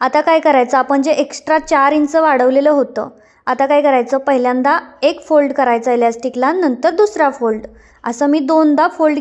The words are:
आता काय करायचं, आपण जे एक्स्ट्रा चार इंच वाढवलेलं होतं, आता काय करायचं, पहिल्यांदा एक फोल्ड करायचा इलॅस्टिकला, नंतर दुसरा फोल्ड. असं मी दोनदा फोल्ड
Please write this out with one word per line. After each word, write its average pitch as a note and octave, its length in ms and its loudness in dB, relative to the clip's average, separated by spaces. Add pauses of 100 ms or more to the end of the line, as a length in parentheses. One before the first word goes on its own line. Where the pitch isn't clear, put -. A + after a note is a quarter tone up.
आता B3+ 200 0
काय E4 180 2
करायचं, C4+ 400 2
आपण C4+ 240 0
जे D4 80 -2
एक्स्ट्रा D4+ 480 -2
चार C#4+ 340 0
इंच D4+ 240 0
वाढवलेलं C4+ 540 2
होतं, C#4 380 -2 (380)
आता B3+ 200 -2
काय D4 160 2
करायचं, C4 360 2
पहिल्यांदा C4 600 0 (240)
एक - 240 -2
फोल्ड D4 260 2
करायचा B3 400 0
इलॅस्टिकला, A#3+ 600 -2
नंतर D#4+ 380 0
दुसरा F4 400 0
फोल्ड. A3 360 -6 (380)
असं A#3+ 220 -4
मी D4 120 2
दोनदा D#4 500 2
फोल्ड D#4 320 0